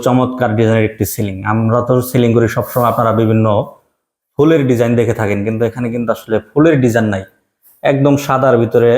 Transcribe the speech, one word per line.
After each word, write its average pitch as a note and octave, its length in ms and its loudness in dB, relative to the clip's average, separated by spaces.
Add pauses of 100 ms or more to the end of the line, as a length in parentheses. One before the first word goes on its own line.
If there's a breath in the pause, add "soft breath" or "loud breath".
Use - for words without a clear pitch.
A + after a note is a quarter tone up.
চমৎকার B2 520 0
ডিজাইনের A2 300 2
একটি G#2+ 200 -4
সিলিং। G2+ 300 -6 (100)
আমরা A2+ 360 0
তো B2+ 200 -2
সিলিং B2 320 0
করি A#2 140 2
সবসময়, A#2+ 420 -2
আপনারা A2+ 240 0
বিভিন্ন A2 320 2 (920)
ফুলের D#3 280 4
ডিজাইন A#2+ 280 0
দেখে A#2 180 0
থাকেন, G#2 300 -2
কিন্তু A2+ 220 -4
এখানে A#2+ 240 -6
কিন্তু A#2 220 -6
আসলে - 240 -4 (100)
ফুলের D#3 360 2
ডিজাইন A2+ 280 2
নাই, G2 140 -4 (600)
একদম C#3 340 2
সাদার C3+ 400 0
ভিতরে A#2 400 2